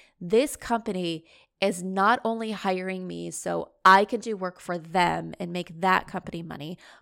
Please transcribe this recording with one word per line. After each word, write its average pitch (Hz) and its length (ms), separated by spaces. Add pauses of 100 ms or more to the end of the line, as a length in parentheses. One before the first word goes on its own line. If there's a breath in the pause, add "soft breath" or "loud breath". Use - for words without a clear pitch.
(220 soft breath)
This 220 340
company 185 720 (340 soft breath)
is 185 240
not 196 400
only 226 280
hiring 185 560
me 170 220
so 170 440 (100)
I 190 220
can 208 160
do 214 160
work 185 240
for 175 160
them 165 600
and 175 140
make 175 300
that 185 260
company 170 360
money, 156 340 (240 loud breath)